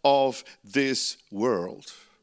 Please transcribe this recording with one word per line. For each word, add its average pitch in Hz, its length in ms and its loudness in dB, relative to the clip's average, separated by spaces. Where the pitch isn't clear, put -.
of 139 400 2
this 135 540 -2
world. 101 600 -4